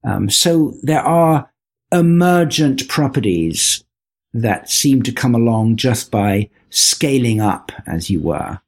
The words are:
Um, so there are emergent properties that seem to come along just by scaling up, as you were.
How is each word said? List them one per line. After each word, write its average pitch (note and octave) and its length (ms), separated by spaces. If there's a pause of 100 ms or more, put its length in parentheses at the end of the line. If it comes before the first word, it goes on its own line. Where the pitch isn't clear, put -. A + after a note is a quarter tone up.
Um, G2 240
so E3 520
there D3+ 200
are D#3+ 500 (400)
emergent E3+ 960
properties F#2 960 (480)
that A2 380
seem C3+ 320
to C3 100
come B2 220
along A2+ 420
just A#2 360
by G#2 360 (220)
scaling B2 720
up, - 300 (160)
as E2 240
you E2+ 80
were. D#2 480